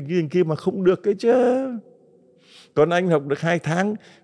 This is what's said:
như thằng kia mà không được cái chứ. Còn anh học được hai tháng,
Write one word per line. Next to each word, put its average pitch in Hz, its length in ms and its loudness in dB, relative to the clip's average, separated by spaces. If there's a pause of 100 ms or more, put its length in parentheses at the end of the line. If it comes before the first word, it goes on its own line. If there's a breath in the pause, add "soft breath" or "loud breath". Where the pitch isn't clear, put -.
như 180 140 -2
thằng 151 80 -6
kia 180 140 0
mà 160 120 -2
không 190 280 -4
được 180 200 2
cái 202 100 0
chứ. 254 540 2 (1040 loud breath)
Còn 151 160 4
anh 180 180 0
học 147 200 2
được 139 120 -2
hai 165 200 0
tháng, 190 360 -2 (280 loud breath)